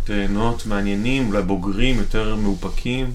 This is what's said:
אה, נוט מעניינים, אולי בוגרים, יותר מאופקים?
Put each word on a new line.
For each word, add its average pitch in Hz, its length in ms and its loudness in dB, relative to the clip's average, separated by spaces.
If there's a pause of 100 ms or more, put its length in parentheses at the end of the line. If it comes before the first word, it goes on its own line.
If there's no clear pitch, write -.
אה, 101 200 0
נוט 113 360 0
מעניינים, 107 600 0
אולי 101 140 0
בוגרים, 98 580 0
יותר 107 360 2
מאופקים? 107 800 -2